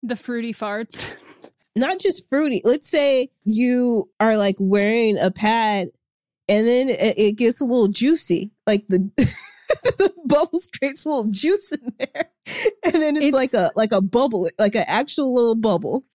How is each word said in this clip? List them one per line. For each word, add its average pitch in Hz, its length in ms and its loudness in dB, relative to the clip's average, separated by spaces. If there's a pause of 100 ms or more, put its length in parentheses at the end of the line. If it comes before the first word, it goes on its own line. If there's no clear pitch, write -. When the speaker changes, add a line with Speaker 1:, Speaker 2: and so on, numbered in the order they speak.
Speaker 1:
The 240 140 -6
fruity 233 360 -6
farts. 214 600 -8 (640)
Speaker 2:
Not 294 220 0
just 370 300 -4
fruity. 277 360 0
Let's 254 240 2
say 277 420 2 (140)
you 240 680 0 (100)
are, 220 160 4
like, 202 220 2
wearing 202 600 2
a 185 120 2
pad 214 580 0 (580)
and 214 200 2
then 254 240 2
it, 214 280 0
it 208 200 4
gets 240 240 0
a - 20 -2
little 240 240 2
juicy. 214 640 0 (160)
Like 208 220 0
the, 190 280 0
<laughs> - 0 -
the - 960 -2 (140)
bubbles 302 420 0 (100)
creates 277 280 -4
a - 20 -4
little 269 160 0
juice 254 480 -2
in 247 260 -10
there. 277 320 -6 (540)
And 349 100 0
then 302 220 2
it's 285 100 0
Speaker 1:
It's 294 80 2
Speaker 2:
like 262 200 0
a, 180 220 2
like 220 160 0
a 196 100 2
bubble, 202 560 0
like 208 160 2
an 208 120 0
actual 254 480 -2
little 233 200 4
bubble. 214 500 -2 (140)